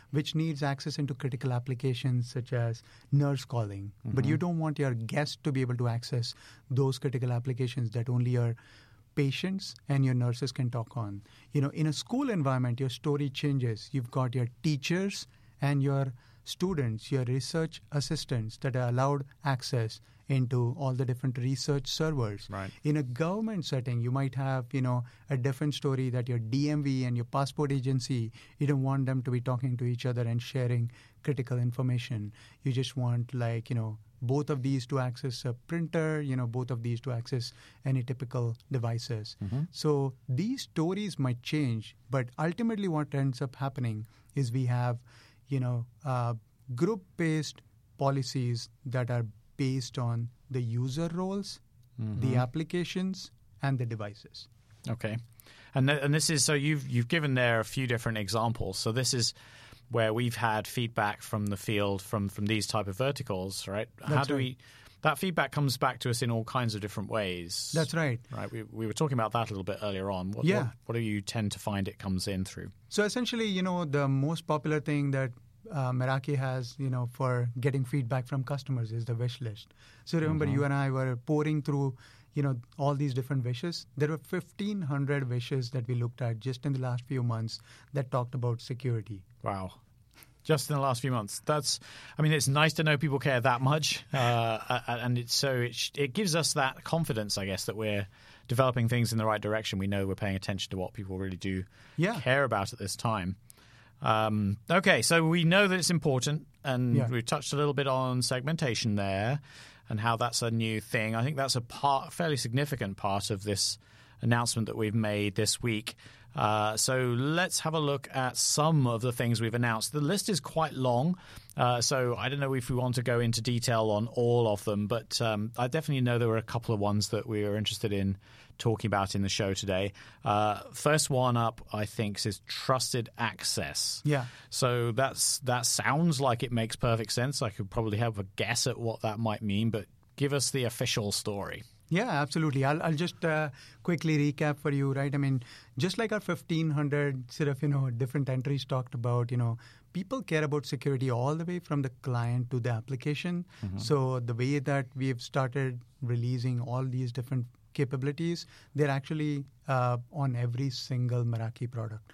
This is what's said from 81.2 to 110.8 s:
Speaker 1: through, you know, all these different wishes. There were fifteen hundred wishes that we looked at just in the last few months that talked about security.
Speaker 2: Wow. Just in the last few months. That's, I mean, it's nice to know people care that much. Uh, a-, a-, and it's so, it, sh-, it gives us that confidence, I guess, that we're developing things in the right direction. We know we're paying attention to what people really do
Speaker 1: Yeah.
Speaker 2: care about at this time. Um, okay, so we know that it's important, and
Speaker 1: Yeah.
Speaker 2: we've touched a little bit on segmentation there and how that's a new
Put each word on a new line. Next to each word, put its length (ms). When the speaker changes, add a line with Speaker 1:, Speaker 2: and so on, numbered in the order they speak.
Speaker 1:
through, 340
you 100
know, 140
all 160
these 180
different 320
wishes. 420
There 100
were 80
fifteen 640
hundred 480
wishes 440
that 140
we 80
looked 280
at 180
just 240
in 80
the 60
last 280
few 160
months 380
that 180
talked 240
about 280
security. 580
Speaker 2:
Wow. 300
Just 280
in 60
the 40
last 220
few 80
months. 340
That's, 360
I 60
mean, 100
it's 160
nice 260
to 80
know 140
people 220
care 220
that 200
much. 420
Uh, 20
a-, 160
a-, 180
and 140
it's 160
so, 180
it, 220
sh-, 220
it 180
gives 200
us 200
that 300
confidence, 520
I 80
guess, 220
that 100
we're 300
developing 420
things 240
in 60
the 80
right 140
direction. 380
We 80
know 200
we're 80
paying 220
attention 340
to 80
what 160
people 240
really 180
do 280
Speaker 1:
Yeah. 220
Speaker 2:
care 240
about 280
at 60
this 180
time. 400
Um, 580
okay, 320
so 240
we 180
know 220
that 100
it's 140
important, 560
and 340
Speaker 1:
Yeah. 120
Speaker 2:
we've 180
touched 260
a 40
little 180
bit 140
on 340
segmentation 720
there 460
and 100
how 180
that's 260
a 80
new 300